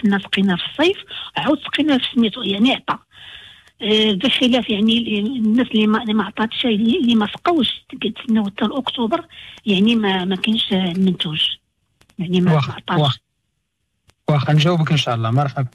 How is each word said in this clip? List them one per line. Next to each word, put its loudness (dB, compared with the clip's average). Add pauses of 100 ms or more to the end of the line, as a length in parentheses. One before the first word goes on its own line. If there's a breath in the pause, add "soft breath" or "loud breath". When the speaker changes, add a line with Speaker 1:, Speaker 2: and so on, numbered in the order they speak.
Speaker 1:
كنا 2
سقينا 0
في -6
الصيف 2 (400 loud breath)
عاود 0
سقينا 0
في 0 (120)
سميتو 0
يعني 2
عطا. -4 (800 loud breath)
آه، 2
بخلاف 0
يعني 2
ال-، -2
الناس 2
اللي 2
ما، 2
اللي -4
ما 0
عطاتش، -4
اللي، 2
اللي 2
ما 2
سقاوش 0 (340)
كيتسناو -2
حتى -4
لاكتوبر، -4 (400 loud breath)
يعني 4
ما، 0
ما 0
كاينش -2
المنتوج، 0 (760)
يعني 0
ما، 4
Speaker 2:
واخا، 2
Speaker 1:
ما -10
عطاش. -2
Speaker 2:
واخا. 0 (1120)
واخا 2
نجاوبك 2
ان 2
شاء -2
الله. -2
مرحبا، 0